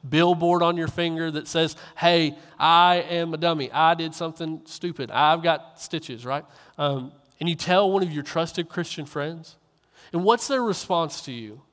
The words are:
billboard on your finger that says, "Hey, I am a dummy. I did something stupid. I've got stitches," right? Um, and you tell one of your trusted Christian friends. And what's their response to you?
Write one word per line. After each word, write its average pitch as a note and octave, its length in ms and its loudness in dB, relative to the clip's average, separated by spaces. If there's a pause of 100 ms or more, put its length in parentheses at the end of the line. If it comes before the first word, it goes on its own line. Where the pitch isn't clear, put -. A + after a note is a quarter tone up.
billboard E3+ 560 4
on E3+ 140 2
your E3 120 -2
finger E3 420 -4
that D3+ 180 -8
says, E3 280 0 (200)
"Hey, E3+ 400 2 (220)
I F3 380 6 (120)
am E3+ 240 -2
a D#3 60 -6
dummy. D#3+ 340 -2
I D#3+ 220 4
did E3 200 -6
something D#3+ 520 -8
stupid. - 440 -10
I've D3+ 320 4
got E3 380 -2
stitches," B2 460 -10
right? C#3 180 -6 (320)
Um, C#3 340 -2 (300)
and E3+ 80 -2
you E3+ 60 0
tell F#3 360 2
one F#3+ 120 2
of F3 100 -4
your D3 100 -6
trusted E3 460 -4
Christian E3 380 -8
friends. D#3+ 500 -10 (560)
And E3+ 120 0
what's A3+ 240 4
their C4 140 0
response E3+ 600 -2
to C3+ 100 -12
you? A#2 300 -12 (100)